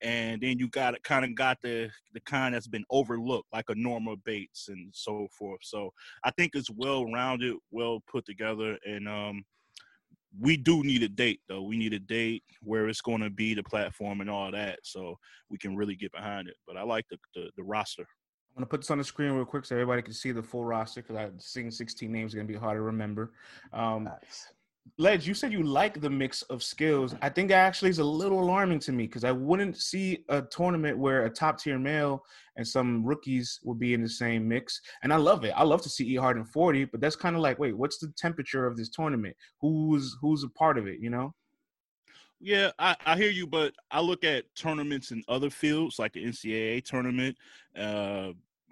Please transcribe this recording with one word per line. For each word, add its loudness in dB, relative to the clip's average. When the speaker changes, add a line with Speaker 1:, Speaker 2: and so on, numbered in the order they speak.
Speaker 1:
and -2
then 0
you -2
got, 0
kinda 2
got 0
the, -4
the -14
kind 0
that's -4
been -6
overlooked, 2
like -4
a -2
Norma -4
Bates -8
and -14
so -6
forth. -10
So -10
I -2
think 0
it's -4
well-rounded, -2
well -4
put -6
together, -4
and, -8
um, -6
we 4
do 6
need 4
a 4
date, 0
though. -8
We -4
need 0
a -2
date -4
where 0
it's -4
gonna -2
be, -2
the -4
platform -4
and -6
all -4
that, -6
so -12
we -12
can -6
really -2
get -10
behind -10
it. -18
But -14
I -8
like -2
the, -12
the, -10
the -10
roster. -4
Speaker 2:
I'm -18
gonna -6
put -4
this -4
on 0
the -4
screen -2
real 0
quick -6
so -6
everybody 2
can -12
see -6
the -4
full -6
roster, -4
'cause -10
I've -8
seen -10
sixteen -8
names, -4
gonna -6
be -6
hard -2
to -2
remember. -4
Um, -2
Speaker 3:
Nice. -14
Speaker 2:
Ledge, 4
you 0
said -2
you 0
like 2
the 0
mix -2
of -8
skills. 2
I 0
think 2
that 8
actually 4
is 2
a 4
little 2
alarming 4
to -2
me, 0
'cause -4
I 4
wouldn't 2
see -2
a 2
tournament 0
where 4
a 0
top-tier 0
male 0
and -6
some 2
rookies -2
would -4
be 2
in 4
the 0
same 0
mix. -2
And 4
I 8
love 6
it. 0
I 6
love 6
to -10
see -2
E 0
Hart 4
in -4
forty, 4
but -6
that's 2
kinda 0
like, 4
wait, 0
what's -2
the -10
temperature -2
of -2
this -6
tournament? -2
Who's, 2
who's 2
a -6
part 4
of 0
it, -6
you -4
know? -4
Speaker 1:
Yeah, 4
I, 4
I 6
hear 6
you, -2
but 2
I 0
look 0
at 0
tournaments -4
in -6
other 0
fields, 0
like -2
the -8
N -4
C -6
A 0
A -4
tournament. -2
Uh, -4